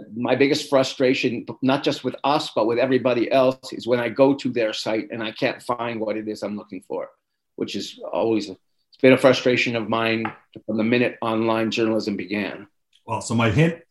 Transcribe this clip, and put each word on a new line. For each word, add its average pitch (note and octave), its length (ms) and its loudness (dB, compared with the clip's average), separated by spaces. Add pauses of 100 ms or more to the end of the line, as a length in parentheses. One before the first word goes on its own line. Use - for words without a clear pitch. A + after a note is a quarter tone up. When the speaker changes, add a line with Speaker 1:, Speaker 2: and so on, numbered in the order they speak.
(160)
Speaker 1:
my A#2+ 180 0
biggest C#3 340 2
frustration, C3 800 0 (160)
not C3+ 220 0
just C#3+ 180 -2
with B2+ 220 -6
us, D3 320 0
but A2 100 2
with A#2 100 0
everybody B2 540 2
else, C3 420 2
is - 140 -10
when B2 140 2
I A#2+ 80 -2
go C3+ 260 4
to C3+ 160 -4
their A2+ 220 0
site G#2+ 400 -4
and A#2 100 -6
I A2 80 -6
can't A#2 320 -4
find A#2 380 -4
what G#2+ 160 -2
it G#2+ 100 -6
is G#2+ 160 -8
I'm G#2 140 -4
looking F#2+ 260 -12
for, - 260 -8 (460)
which - 220 -6
is - 240 -10 (120)
always, G#2+ 360 0
it's - 520 -20
been C3 120 8
a B2+ 40 6
frustration B2 600 2
of A2 120 -4
mine A2+ 360 0 (420)
from A2 100 -4
the A2+ 60 0
minute A#2+ 400 2
online A2+ 480 0
journalism G#2+ 460 0
began. F#2+ 500 -6 (400)
Speaker 2:
Well, A2 140 -6
so A2+ 160 -4
my A#2 120 4
hint, D#3 280 4 (140)